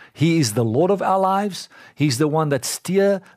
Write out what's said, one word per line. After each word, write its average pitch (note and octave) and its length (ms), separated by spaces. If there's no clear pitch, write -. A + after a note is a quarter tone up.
he E3 260
is G#2+ 160
the A#2+ 100
Lord C3+ 260
of G3 100
our F#3+ 180
lives. F#3+ 500
He's C#3 240
the D#3 80
one D3+ 220
that C#3+ 160
steer, G3 580